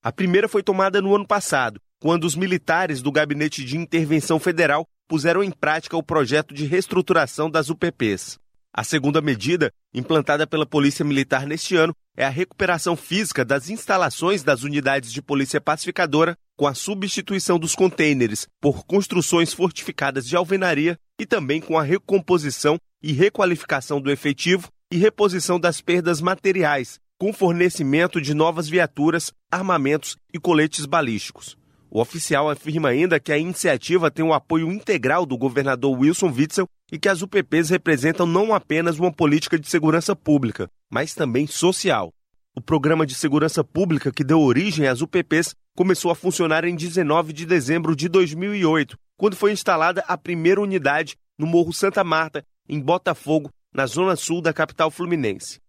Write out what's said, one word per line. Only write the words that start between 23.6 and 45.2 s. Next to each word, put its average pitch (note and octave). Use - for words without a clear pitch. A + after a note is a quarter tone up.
do C3+
efetivo D#3
e F3
reposição F#3
das E3+
perdas F3
materiais, F3
com G3
fornecimento E3+
de D3
novas D#3+
viaturas, D#3+
armamentos E3
e F3
coletes D#3
balísticos. C#3
O G#2+
oficial D3+
afirma D3+
ainda D#3+
que -
a D3
iniciativa E3
tem D#3+
o D#3+
apoio D#3+
integral F3
do C3
governador C3
Wilson D#3
Witzel D3+
e D#3+
que -
as F#3+
U G3
P G3
Ps D#3
representam E3
não G3+
apenas E3
uma F3
política D#3
de D3+
segurança D#3+
pública, C3+
mas C#3+
também C#3
social. D3
O -
Programa D#3
de C3
Segurança D3+
Pública D#3+
que C#3+
deu D#3
origem D3+
às B2+
U E3
P F3